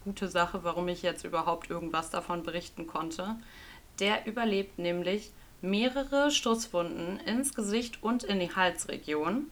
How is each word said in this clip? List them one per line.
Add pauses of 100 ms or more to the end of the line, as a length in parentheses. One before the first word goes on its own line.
gute
Sache,
warum
ich
jetzt
überhaupt
irgendwas
davon
berichten
konnte, (640)
der
überlebt
nämlich (300)
mehrere
Schusswunden
ins
Gesicht
und
in
die
Halsregion